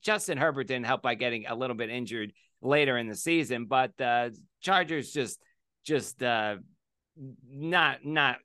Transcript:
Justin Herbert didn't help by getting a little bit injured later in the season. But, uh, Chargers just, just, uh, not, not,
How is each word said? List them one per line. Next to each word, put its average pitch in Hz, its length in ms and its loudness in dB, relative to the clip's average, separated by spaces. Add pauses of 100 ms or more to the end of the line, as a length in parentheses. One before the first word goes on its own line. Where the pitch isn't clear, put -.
Justin 196 360 0
Herbert 139 280 2
didn't 123 200 -2
help 127 160 2
by 123 120 0
getting 113 320 -2
a 117 80 -6
little 123 220 -4
bit 110 140 -4
injured 113 420 -6 (280)
later 135 380 4
in 117 80 -2
the 107 80 -6
season. 123 520 0
But, 131 340 0
uh, 120 300 2 (300)
Chargers 165 520 0
just, 123 280 -4 (440)
just, - 360 -2
uh, 110 360 2 (920)
not, 147 560 0
not, 143 400 2